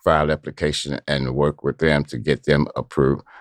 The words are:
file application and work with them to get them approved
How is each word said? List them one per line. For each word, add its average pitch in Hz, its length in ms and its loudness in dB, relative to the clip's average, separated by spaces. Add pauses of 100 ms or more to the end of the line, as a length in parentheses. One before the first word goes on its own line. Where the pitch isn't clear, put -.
file 76 260 4
application 76 800 -4
and 67 260 -2
work 73 300 -2
with 67 140 -4
them 76 260 2
to - 140 -10
get 65 260 -2
them 73 220 2 (100)
approved 71 460 0 (180)